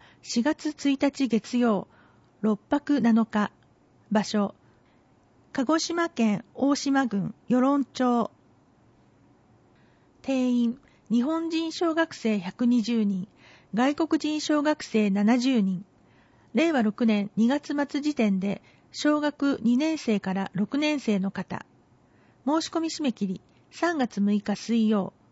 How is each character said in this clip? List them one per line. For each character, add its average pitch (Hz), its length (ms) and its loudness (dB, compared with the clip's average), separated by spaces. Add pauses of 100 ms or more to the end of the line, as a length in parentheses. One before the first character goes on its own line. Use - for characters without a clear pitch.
(220)
四 - 200 -2
月 302 280 0
一 277 260 -2
日 277 320 0
月 226 300 -2
曜、 226 280 0 (540)
六 214 180 0 (120)
泊 285 320 0
七 226 240 4
日。 - 260 -4 (580)
場 208 140 2
所、 208 300 -2 (960)
鹿 269 140 -2
児 311 140 2
島 339 280 -2
県 220 360 0 (100)
大 277 220 2
島 269 300 0
郡 196 280 -4 (140)
与 247 120 2
論 277 240 2
町。 247 460 0 (1900)
定 262 260 0
員、 240 300 2 (320)
日 233 120 2
本 320 280 -2
人 330 220 -2
小 330 220 0
学 330 200 0
生 214 240 -2
百 185 260 -6
二 240 160 4
十 226 220 0
人、 196 260 -2 (460)
外 254 220 2
国 320 220 0
人 302 220 -2
小 294 220 0
学 302 200 0
生 214 280 0
七 202 280 4
十 247 220 2
人。 190 240 -2 (720)
令 320 180 2
和 262 100 2
六 214 240 0
年 208 300 0
二 226 120 4
月 294 260 -2
末 285 260 -2
時 294 140 -2
点 202 260 2
で、 196 220 -4 (300)
小 302 280 0
学 285 420 -2
二 240 140 2
年 311 220 0
生 214 220 0
か 190 140 -4
ら 196 200 -4
六 208 240 -2
年 302 220 0
生 208 180 0
の 190 120 -2
方。 - 360 -10 (800)
申 311 160 0
し - 80 -8
込 339 100 -2
み 320 100 -2
締 311 120 -8
め 269 100 0
切 - 140 -4
り、 185 140 -6 (300)
三 339 280 -2
月 240 220 -2
六 202 200 2
日 202 160 -4
水 226 320 0
曜、 208 240 0 (180)